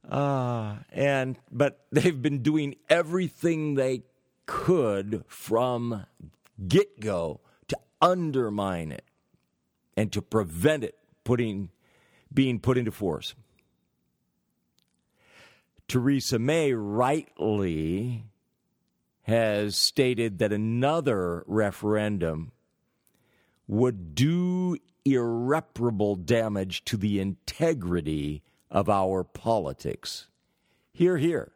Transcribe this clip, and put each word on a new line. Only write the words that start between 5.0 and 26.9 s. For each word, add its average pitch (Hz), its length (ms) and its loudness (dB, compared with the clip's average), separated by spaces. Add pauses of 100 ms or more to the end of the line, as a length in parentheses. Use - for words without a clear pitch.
from 117 800 -2 (600)
get-go 95 720 0 (280)
to - 100 -4 (220)
undermine 107 920 0
it - 140 -12 (920)
and 104 160 0
to 101 80 -2
prevent 107 640 0
it - 160 -10 (240)
putting, 110 480 -2 (640)
being 131 240 2
put 123 180 0
into 117 140 0
force. - 440 -4 (2500)
Theresa 127 520 0
May 147 340 2
rightly 104 1500 0 (1000)
has 107 540 0
stated 117 640 2
that 104 140 2
another 113 960 0
referendum 101 1040 0 (1160)
would 101 460 0
do 180 600 2 (280)
irreparable 120 1120 0
damage 98 680 0
to - 120 -4